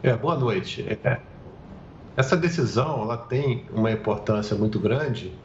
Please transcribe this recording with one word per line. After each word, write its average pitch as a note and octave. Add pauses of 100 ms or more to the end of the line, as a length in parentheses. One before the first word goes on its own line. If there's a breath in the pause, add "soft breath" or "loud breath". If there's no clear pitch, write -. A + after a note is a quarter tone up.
É, B2+
boa D3
noite. A2 (180)
É, - (960)
essa C3+
decisão, C#3
ela A2+
tem B2+
uma A2
importância G#2+
muito G#2
grande A#2 (120)